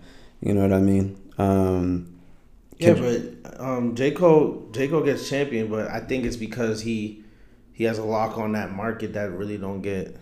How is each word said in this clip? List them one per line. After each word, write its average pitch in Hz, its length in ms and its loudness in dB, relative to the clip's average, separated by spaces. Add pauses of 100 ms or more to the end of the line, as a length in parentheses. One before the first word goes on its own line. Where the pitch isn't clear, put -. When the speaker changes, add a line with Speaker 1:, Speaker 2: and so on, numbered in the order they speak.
(420)
Speaker 1:
You - 140 0
know 98 80 4
what 98 100 4
I 95 80 4
mean? 98 340 4 (220)
Um, 92 720 2 (720)
Speaker 2:
Yeah, 170 160 6
Speaker 1:
Kendrick 123 480 -2
Speaker 2:
but, - 180 -14
um, 123 340 -2
J. 135 160 2
Cole, 156 520 6 (100)
J. 135 160 0
Cole 156 140 2
gets 127 260 0
championed, 120 400 -2
but 104 220 -4
I 113 100 -6
think 127 240 -4
it's 120 100 -4
because 113 460 -4
he, 107 420 -6 (480)
he - 140 -4
has 113 140 0
a 110 40 -4
lock 107 340 -2
on 107 160 -2
that 98 220 -4
market 110 380 -6
that 104 180 -4
really 101 280 -8
don't 95 220 -8
get 95 400 -6